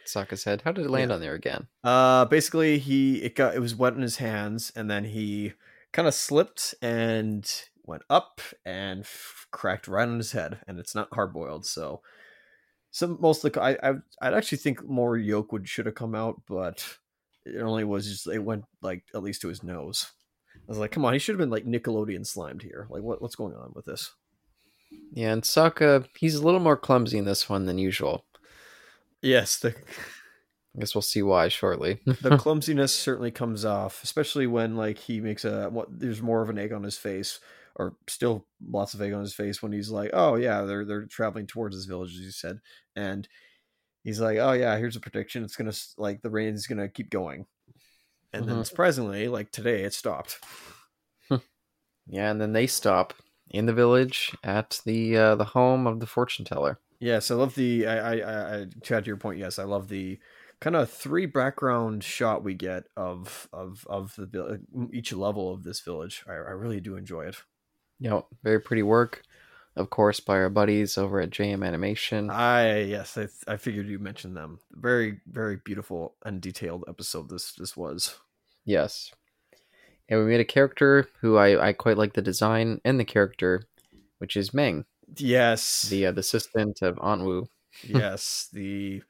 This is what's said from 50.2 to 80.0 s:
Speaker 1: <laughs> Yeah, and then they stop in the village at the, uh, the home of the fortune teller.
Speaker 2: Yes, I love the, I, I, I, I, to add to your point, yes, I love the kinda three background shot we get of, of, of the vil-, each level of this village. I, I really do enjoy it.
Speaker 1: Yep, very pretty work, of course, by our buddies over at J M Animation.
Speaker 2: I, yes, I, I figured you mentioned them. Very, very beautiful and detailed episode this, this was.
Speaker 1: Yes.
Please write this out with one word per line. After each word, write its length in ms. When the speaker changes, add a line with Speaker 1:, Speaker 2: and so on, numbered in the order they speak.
Speaker 1:
<laughs> 120
Yeah, 260
and 100
then 120
they 140
stop 460
in 160
the 80
village 680
at 420
the, 320
uh, 180
the 100
home 420
of 120
the 60
fortune 400
teller. 340
Speaker 2:
Yes, 280
I 40
love 200
the, 300
I, 120
I, 180
I, 460
I, 40
to 120
add 80
to 40
your 100
point, 220
yes, 200
I 60
love 240
the 300
kinda 240
three 400
background 800
shot 400
we 100
get 320
of, 560
of, 380
of 260
the 100
vil-, 320
each 180
level 420
of 100
this 180
village. 460
I, 60
I 180
really 280
do 160
enjoy 300
it. 100
Speaker 1:
Yep, 260
very 200
pretty 220
work, 400
of 140
course, 320
by 140
our 140
buddies 480
over 220
at 120
J 200
M 120
Animation. 640
Speaker 2:
I, 540
yes, 340
I, 100
I 60
figured 300
you 120
mentioned 380
them. 220
Very, 560
very 300
beautiful 640
and 180
detailed 460
episode 420
this, 240
this 220
was. 420
Speaker 1:
Yes. 480